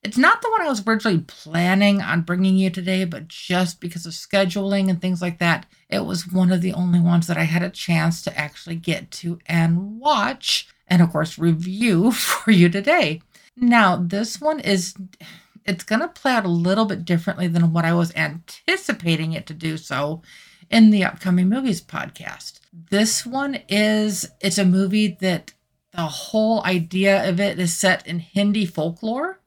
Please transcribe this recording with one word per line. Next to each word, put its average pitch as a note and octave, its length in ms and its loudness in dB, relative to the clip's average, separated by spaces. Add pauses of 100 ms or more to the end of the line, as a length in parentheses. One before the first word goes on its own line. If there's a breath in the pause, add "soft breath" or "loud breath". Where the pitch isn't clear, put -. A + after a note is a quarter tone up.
it's G#3+ 140 -4
not F4+ 240 4
the A4+ 80 -4
one A4 140 0
I D#4+ 40 -2
was A3 200 -4
originally G#3+ 400 0
planning F#3+ 760 0
on E3 220 -2
bringing F#3 320 2
you F#3+ 160 2
today, F#3 340 -2
but E3 220 -10
just F3+ 520 -4
because E3+ 280 -10
of E3 60 -14
scheduling G3 760 0
and F3 100 0
things F3+ 220 -2
like F3 160 -6
that, E3+ 300 0 (220 soft breath)
it - 160 -2
was F3+ 200 -6
one F3+ 260 2
of F3+ 100 2
the F#3 120 -2
only F3 260 2
ones E3+ 280 4
that E3+ 100 -2
I D#3+ 60 0
had E3 180 0
a F3 80 -4
chance E3 540 -2
to - 120 -6
actually D#3 420 -8
get E3+ 340 -6
to E3+ 340 -10
and E3+ 540 0
watch, B3+ 680 -2 (200)
and F3 160 6
of E3+ 80 2
course, D#3 260 -4
review F3+ 760 2
<laughs> - 20 0
for - 360 -4
you F3 180 8
today. G3 540 0 (340 soft breath)
Now, A#3 400 6
this G3 460 -4
one D4+ 180 0
is, F#3 360 -2 (680 loud breath)
it's F#3 180 -4
gonna C4 240 -2
play C#4 240 -4
out A3+ 140 0
a F3+ 40 0
little F3+ 360 2
bit F3+ 200 -6
differently F3 420 0
than E3+ 240 4
what E3 140 0
I E3 80 2
was E3+ 220 2
anticipating E3 1160 -4
it - 120 -8
to D#3+ 80 -16
do D#3+ 240 -6
so D3+ 460 -6 (480 loud breath)
in A3 180 8
the G3+ 140 4
upcoming F3+ 440 0
movies A#3 320 0
podcast. - 800 -12 (300)
This A3 340 0
one C4+ 360 -6 (100)
is, G#3+ 580 0 (120)
it's F#3+ 180 -2
a G3 80 2
movie F#3+ 560 2
that F3+ 320 -4 (380)
the E3+ 160 -4
whole A3 580 -2
idea F#3 640 0
of F3 100 -2
it G3+ 200 -2
is E3+ 180 -2
set - 300 0
in E3+ 100 -6
Hindi G3+ 480 -2
folklore. A3 800 -6